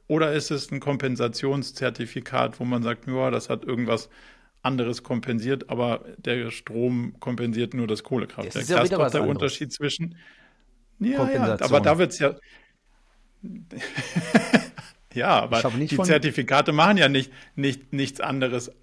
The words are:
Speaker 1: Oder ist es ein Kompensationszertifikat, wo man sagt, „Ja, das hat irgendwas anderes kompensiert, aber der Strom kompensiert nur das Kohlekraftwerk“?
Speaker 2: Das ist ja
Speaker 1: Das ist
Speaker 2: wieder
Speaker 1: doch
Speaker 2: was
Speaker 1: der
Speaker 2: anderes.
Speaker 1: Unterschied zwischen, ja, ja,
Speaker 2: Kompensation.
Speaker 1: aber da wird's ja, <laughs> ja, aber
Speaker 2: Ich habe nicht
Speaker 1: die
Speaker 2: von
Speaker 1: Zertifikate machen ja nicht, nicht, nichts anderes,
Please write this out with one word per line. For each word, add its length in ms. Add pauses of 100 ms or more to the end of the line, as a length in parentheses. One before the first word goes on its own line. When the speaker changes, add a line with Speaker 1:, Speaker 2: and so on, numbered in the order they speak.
Speaker 1:
Oder 240
ist 180
es 200
ein 100
Kompensationszertifikat, 1800
wo 40
man 180
sagt, 260
„Ja, 220
das 180
hat 160
irgendwas 440 (540)
anderes 400
kompensiert, 680
aber 340 (140)
der 320
Strom 680
kompensiert 560
nur 120
das 160
Kohlekraftwerk“? 520
Speaker 2:
Das 100
ist 60
ja 60
Speaker 1:
Das 140
ist 0
Speaker 2:
wieder 80
Speaker 1:
doch 60
Speaker 2:
was 80
Speaker 1:
der 100
Speaker 2:
anderes. 80
Speaker 1:
Unterschied 420
zwischen, 440 (840)
ja, 300
ja, 260
Speaker 2:
Kompensation. 40
Speaker 1:
aber 200
da 180
wird's 200
ja, 180 (1080)
<laughs> 1700
ja, 140 (120)
aber 180
Speaker 2:
Ich 60
habe 140
nicht 140
Speaker 1:
die 20
Speaker 2:
von 100
Speaker 1:
Zertifikate 680
machen 260
ja 100
nicht, 240 (220)
nicht, 380
nichts 280
anderes, 500 (120)